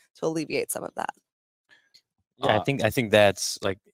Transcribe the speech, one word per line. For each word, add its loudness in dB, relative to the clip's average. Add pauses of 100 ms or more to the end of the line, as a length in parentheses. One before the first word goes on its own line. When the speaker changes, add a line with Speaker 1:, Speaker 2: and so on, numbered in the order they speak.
(180)
Speaker 1:
to -6
alleviate -4
some -8
of -10
that. -6 (1300)
Speaker 2:
Yeah, 2
I 4
Speaker 3:
Uh, -2
Speaker 2:
think, -2
I 2
think -2
that's, 4
like, -4 (140)